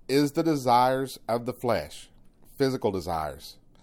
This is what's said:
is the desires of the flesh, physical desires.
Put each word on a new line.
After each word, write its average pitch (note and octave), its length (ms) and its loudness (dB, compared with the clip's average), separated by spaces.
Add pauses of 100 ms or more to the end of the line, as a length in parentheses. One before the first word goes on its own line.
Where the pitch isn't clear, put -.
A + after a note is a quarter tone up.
is C#3+ 240 2
the E3 140 0
desires C3 840 2
of A#2 180 -2
the A#2+ 80 -6
flesh, G2+ 560 -4 (480)
physical C3 340 0
desires. D#2+ 680 -6 (240)